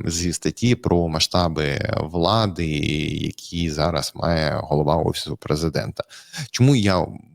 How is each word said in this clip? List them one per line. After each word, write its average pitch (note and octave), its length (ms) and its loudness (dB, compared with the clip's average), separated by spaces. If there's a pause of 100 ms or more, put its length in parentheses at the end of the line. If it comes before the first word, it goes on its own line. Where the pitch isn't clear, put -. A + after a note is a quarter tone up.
зі E2+ 280 -2
статті A#2+ 420 0
про F2 320 2
масштаби D#2+ 720 0 (180)
влади, F2 720 0
які D2+ 1040 -2
зараз D2+ 440 -2
має D#2 480 0
голова D2 320 2
Офісу E2 420 -2
Президента. D#2 640 -2 (480)
Чому C3+ 240 6
я G2 320 4 (280)